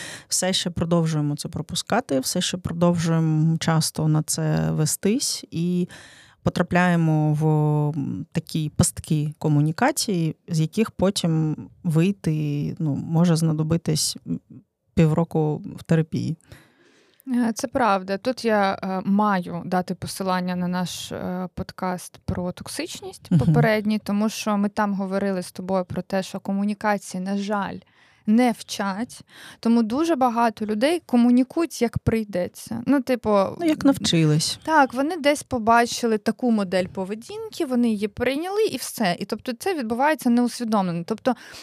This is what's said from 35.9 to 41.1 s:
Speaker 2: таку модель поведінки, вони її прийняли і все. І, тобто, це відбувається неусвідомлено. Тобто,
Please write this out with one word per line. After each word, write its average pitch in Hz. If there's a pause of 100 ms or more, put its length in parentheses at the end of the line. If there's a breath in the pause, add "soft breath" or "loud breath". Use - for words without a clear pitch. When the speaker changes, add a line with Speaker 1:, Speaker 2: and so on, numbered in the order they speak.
Speaker 2:
таку 226
модель 190
поведінки, 240
вони 240
її 214
прийняли 311
і -
все. -
І, 202
тобто, 220
це 370
відбувається 254
неусвідомлено. 220
Тобто, 226 (280 loud breath)